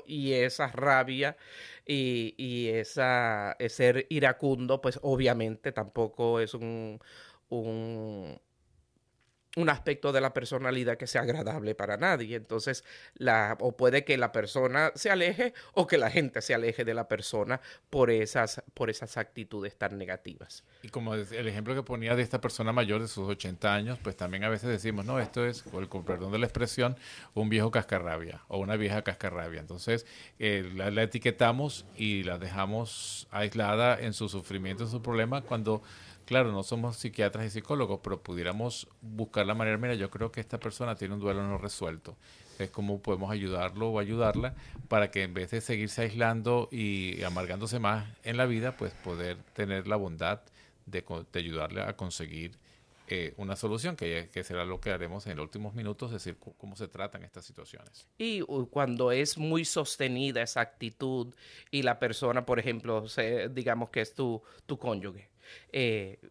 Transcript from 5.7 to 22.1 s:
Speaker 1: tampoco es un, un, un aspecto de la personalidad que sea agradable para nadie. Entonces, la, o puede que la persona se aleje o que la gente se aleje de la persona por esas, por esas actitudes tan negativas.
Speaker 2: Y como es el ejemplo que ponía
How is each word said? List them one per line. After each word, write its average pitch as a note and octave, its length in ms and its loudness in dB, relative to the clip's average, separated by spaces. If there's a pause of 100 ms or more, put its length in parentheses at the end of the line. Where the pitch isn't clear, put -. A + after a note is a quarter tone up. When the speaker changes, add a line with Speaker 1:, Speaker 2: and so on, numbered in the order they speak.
Speaker 1:
tampoco A#2 680 0
es A2 140 -2
un, A2+ 460 -6 (480)
un, A2 920 -6 (1160)
un E3 140 4
aspecto C#3+ 420 0
de C3 80 6
la C3+ 140 2
personalidad B2+ 640 0
que B2+ 80 -8
sea A#2+ 160 0
agradable A2+ 520 0
para G2+ 220 -2
nadie. A#2+ 400 2
Entonces, A2+ 480 -2 (300)
la, A2+ 460 4
o A2 140 2
puede B2+ 300 6
que C3+ 140 4
la A#2+ 120 2
persona C3 640 2
se F3+ 160 -2
aleje F#3+ 440 2 (180)
o F3+ 140 6
que F3 100 6
la A2+ 140 6
gente C3 320 2
se - 100 0
aleje A#2 320 2
de A2+ 80 2
la A2+ 160 -2
persona A2 540 0 (260)
por B2+ 220 6
esas, A2 520 2 (120)
por A2+ 160 0
esas - 260 -8
actitudes G#2 640 -6
tan G2+ 180 -2
negativas. - 680 -10 (200)
Speaker 2:
Y A2 80 -16
como A2+ 240 -4
es G#2 180 -4
el A2+ 160 -2
ejemplo G#2+ 260 -2
que C3+ 80 0
ponía A#2 340 0